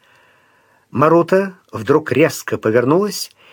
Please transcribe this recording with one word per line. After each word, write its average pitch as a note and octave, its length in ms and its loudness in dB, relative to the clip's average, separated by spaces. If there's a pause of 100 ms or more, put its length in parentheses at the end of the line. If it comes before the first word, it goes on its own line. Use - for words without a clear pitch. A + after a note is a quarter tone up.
(920)
Марута E3+ 640 2 (180)
вдруг C#3 400 -2
резко C3 460 0
повернулась C3+ 720 0 (220)